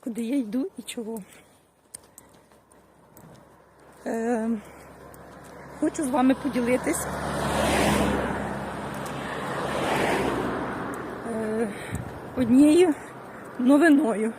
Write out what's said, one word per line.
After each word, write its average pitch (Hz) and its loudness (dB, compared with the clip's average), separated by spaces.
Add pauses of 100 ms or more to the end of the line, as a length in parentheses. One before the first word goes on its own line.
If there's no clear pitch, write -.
куди 233 -6
я 226 -2
йду 254 -2
і 226 -14
чого. 226 -8 (3000)
Е, 226 -2 (1300)
хочу 311 -2
з 254 -2
вами 262 4
поділитись, 247 -2 (4000)
е, 220 -2 (680)
однією 294 8 (640)
новиною. 247 6